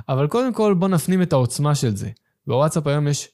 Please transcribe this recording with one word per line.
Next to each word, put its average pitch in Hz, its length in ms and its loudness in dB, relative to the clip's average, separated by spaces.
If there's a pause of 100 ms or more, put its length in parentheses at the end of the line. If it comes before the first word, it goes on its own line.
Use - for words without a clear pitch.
אבל 139 180 0
קודם 240 280 -2
כל, 208 200 2
בוא 185 140 0
נפנים 180 340 2
את 175 100 -2
העוצמה 143 420 2
של 117 220 0
זה. 107 140 -8 (360)
בוואטסאפ 147 400 0
היום 147 220 0
יש 143 260 -4